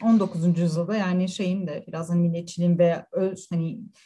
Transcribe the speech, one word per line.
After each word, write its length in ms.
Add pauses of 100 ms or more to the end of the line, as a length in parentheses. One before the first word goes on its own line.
on 160
dokuzuncu 420
yüzyılda 340
yani 340
şeyin 380
de 200
biraz 220
hani 120
milliyetçiliğin 580
ve 320
öz, 400
hani 280 (260)